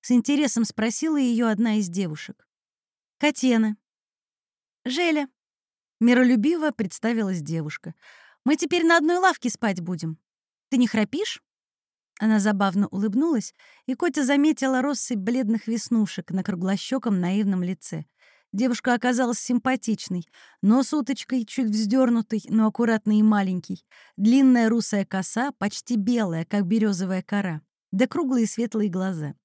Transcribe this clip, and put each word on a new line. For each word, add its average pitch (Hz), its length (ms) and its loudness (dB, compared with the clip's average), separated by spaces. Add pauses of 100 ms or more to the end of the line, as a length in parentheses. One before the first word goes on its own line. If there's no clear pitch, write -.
с - 100 -6
интересом 247 540 2
спросила 240 520 -2
её 240 320 2
одна 220 280 0
из 208 120 0
девушек. 170 600 -8 (720)
"Катена". 233 580 2 (1080)
"Желя", 302 440 0 (760)
миролюбиво 254 640 4
представилась 202 720 -4
девушка. 156 540 -8 (500)
"Мы 294 120 2
теперь 339 280 -2
на 339 140 6
одной 330 200 2
лавке 359 320 2
спать 196 300 -2
будем. 165 380 -8 (500)
Ты 277 80 0
не 247 100 4
храпишь?" 247 560 -2 (760)
Она 220 180 2
забавно 202 500 2
улыбнулась, 220 680 0 (320)
и 254 80 -2
Котя 311 280 0
заметила 277 600 2
россыпь 254 360 -2
бледных 226 480 -2
веснушек 220 640 -2
на 190 140 -4
круглощёком 190 760 -2
наивном 185 420 0
лице. 175 420 -8 (480)
Девушка 240 420 0
оказалась 240 460 0
симпатичной, 226 880 -2 (340)
нос 233 300 4
уточкой, 262 520 -2
чуть 226 260 -2
вздёрнутый, 226 800 0
но 220 200 2
аккуратный 220 500 0
и 214 40 4
маленький, 190 640 0 (320)
длинная 240 520 4
русая 220 360 0
коса, 226 540 -2
почти - 380 -4
белая, 196 480 0
как 202 220 0
берёзовая 190 560 0
кора, 190 400 -4 (280)
да 196 160 2
круглые 254 400 0
светлые 214 440 -4
глаза. 170 440 -6 (100)